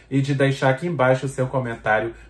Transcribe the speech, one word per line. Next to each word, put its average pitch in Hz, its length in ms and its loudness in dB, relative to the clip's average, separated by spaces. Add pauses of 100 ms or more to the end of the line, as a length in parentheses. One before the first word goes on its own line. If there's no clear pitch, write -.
(100)
e 135 120 2
de 139 120 -2
deixar 135 360 2
aqui 131 160 -4
embaixo 131 400 2
o - 20 -4
seu 131 180 -2
comentário 117 680 -2 (160)